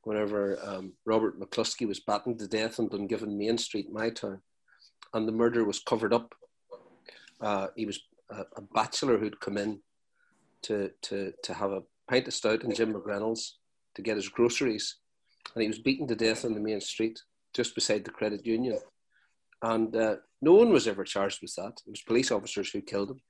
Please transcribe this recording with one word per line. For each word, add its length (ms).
whenever, 600
um, 300
Robert 360
McCluskey 460
was 140
battened 380
to 100
death 300
on 100
Dungiven 480
Main 220
Street, 340
my 180
town, 300
and 140
the 60
murder 320
was 160
covered 320
up. 220
Uh, 360
he 100
was 140
a, 120
a 60
bachelor 440
who'd 220
come 160
in 240
to, 280
to, 300
to 120
have 180
a 100
pint 200
of 60
stout 300
in 100
Jim 180
McReynolds 600
to 80
get 140
his 120
groceries, 680
and 80
he 60
was 100
beaten 300
to 60
death 300
on 100
the 60
main 200
street 400
just 220
beside 300
the 60
credit 360
union. 320
And, 340
uh, 200
no 120
one 160
was 180
ever 160
charged 380
with 140
that. 300
It 40
was 100
police 300
officers 400
who 100
killed 300
him. 200